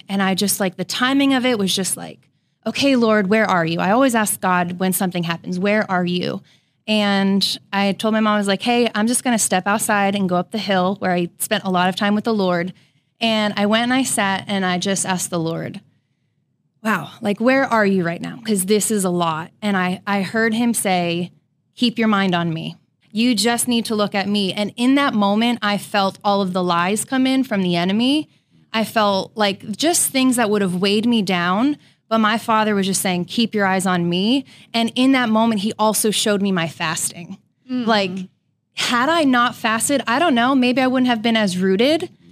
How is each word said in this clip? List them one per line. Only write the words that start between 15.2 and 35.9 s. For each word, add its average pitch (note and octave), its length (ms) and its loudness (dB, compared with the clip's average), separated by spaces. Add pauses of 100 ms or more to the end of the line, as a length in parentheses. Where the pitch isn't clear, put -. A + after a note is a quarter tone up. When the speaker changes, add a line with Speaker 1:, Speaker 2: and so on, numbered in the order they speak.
Speaker 1:
the F3+ 100 -4
Lord, E3 420 -6 (1000)
"Wow, G3+ 280 -4 (100)
like, G3+ 200 -2
where C4 240 2
are A3 220 2
you F#3+ 180 2
right E3+ 160 -6
now? - 240 -12
'Cause G3+ 200 -2
this G#3 260 2
is G#3 140 0
a F#3 60 2
lot." E3+ 400 -2 (100)
And G3+ 160 -2
I, F#3 300 -2
I G3+ 160 0
heard A3 320 0
him A#3+ 200 0
say, F3 560 0 (460)
"Keep A#3 220 0
your A3+ 100 2
mind G3 260 2
on E3+ 180 -2
me. D#3+ 240 -10 (360)
You A#3 220 2
just A#3 340 0
need A#3 180 0
to A3 80 -4
look G#3 200 0
at G3 140 -2
me." G3+ 240 0
And G#3 240 -4
in B3 180 2
that C#4+ 200 0
moment, G#3+ 480 2
I G#3 160 0
felt G3 460 -2
all G3+ 160 2
of F#3 140 -2
the F#3 100 0
lies F3+ 400 0
come C4 220 0
in C4 180 0
from G3+ 180 -2
the F3 140 0
enemy. A3+ 520 0 (440)
I A3 120 0
felt, G3+ 500 0
like, G3+ 420 -2
just E4+ 340 0
things C4 260 2
that A#3 120 0
would G#3 140 2
have F3+ 140 -2
weighed G3+ 300 0
me A#3 160 2
down. F#3+ 540 0 (320)
But A3+ 100 2
my A3 200 2
father G#3+ 360 2
was G3 120 0
just F#3+ 160 -2
saying, F3+ 240 -2
"Keep A3+ 280 -2
your G3+ 120 2
eyes F#3+ 200 0
on F3 220 0
me." G#3 360 0 (280)
And A3+ 220 0
in C4 180 4
that B3 160 2
moment, A3 320 2
he G#3 180 -2
also G#3+ 320 2